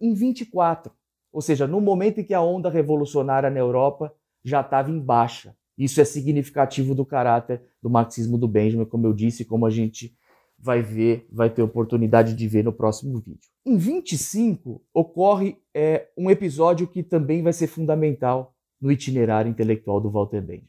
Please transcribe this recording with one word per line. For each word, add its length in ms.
em 140
vinte 260
e 40
quatro. 480
Ou 80
seja, 240
no 160
momento 400
em 40
que 100
a 80
onda 260
revolucionária 800
na 120
Europa 520
já 200
tava 260
em 80
baixa. 560
Isso 220
é 40
significativo 880
do 140
caráter 560
do 80
marxismo 480
do 120
Benjamin, 360
como 220
eu 60
disse, 320
como 200
a 60
gente 420
vai 240
ver, 480
vai 180
ter 140
oportunidade 720
de 140
ver 160
no 80
próximo 480
vídeo. 280
Em 120
vinte 360
e 60
cinco, 640
ocorre, 640
é, 360
um 100
episódio 600
que 160
também 380
vai 100
ser 160
fundamental 880
no 100
itinerário 600
intelectual 500
do 100
Walter 300
Benjamin. 280